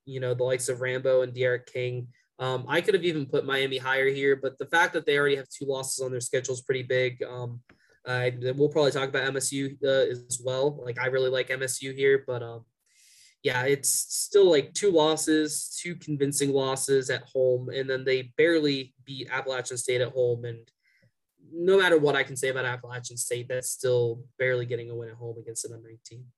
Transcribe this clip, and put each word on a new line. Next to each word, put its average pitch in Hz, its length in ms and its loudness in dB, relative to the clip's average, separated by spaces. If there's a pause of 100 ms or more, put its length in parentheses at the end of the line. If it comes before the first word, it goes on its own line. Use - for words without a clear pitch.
you 131 160 -10
know, 127 140 -2
the 123 100 0
likes 127 240 -2
of 123 140 -4
Rambo 127 400 2
and 127 100 -4
De'Aaron 123 320 0
King. 123 440 -6 (300)
Um, 127 300 -4
I 160 140 2
could 196 120 2
have 175 100 0
even 156 200 0
put 131 220 -2
Miami 135 320 0
higher 131 320 0
here, 139 260 2
but 135 220 -6
the 131 80 -8
fact 175 260 4
that 160 140 -4
they 143 120 4
already 143 180 4
have 135 120 -8
two - 160 -12
losses 135 400 -4
on 127 60 -4
their 127 100 -4
schedule 127 340 -2
is 123 60 -8
pretty 131 220 -2
big. 127 400 0
Um, 120 380 -10 (460)
uh, 127 240 0 (240)
we'll 143 140 4
probably 147 220 2
talk 135 180 0
about 131 160 0
M 135 120 -2
S 131 160 -2
U, 139 300 -6
uh, 139 60 2
as 123 560 0
well. 135 400 -2
Like, 120 160 -8
I 127 60 -2
really 131 240 0
like 127 200 -2
M 131 120 -4
S 127 180 -4
U 135 120 -8
here, 135 340 2
but, 123 160 -4
um, 117 220 -12 (800)
yeah, 127 200 0
it's 139 280 2
still, - 600 4
like, 147 240 2
two 202 160 2
losses, 156 920 2
two 175 140 -8
convincing 143 560 -2
losses 135 560 0
at 127 140 -4
home, 127 480 2
and 135 180 -4
then 131 160 -2
they 131 320 0
barely 151 560 2 (140)
beat 135 240 -12
Appalachian 127 480 -4
State 127 240 0
at 120 100 -2
home. 120 320 2
And 117 260 -12 (800)
no 175 280 4
matter 175 200 6
what 147 160 6
I 139 80 4
can 131 140 -6
say 131 120 -2
about 127 180 -2
Appalachian 120 500 -8
State, 123 320 -4
that's 127 220 -4
still 120 540 0 (140)
barely 127 280 0
getting 120 240 -6
a 117 40 -10
win 117 140 -10
at 113 60 -16
home 117 240 -12
against 113 260 -10
an 113 80 -14
unranked 113 320 -20
team. 123 220 -20 (120)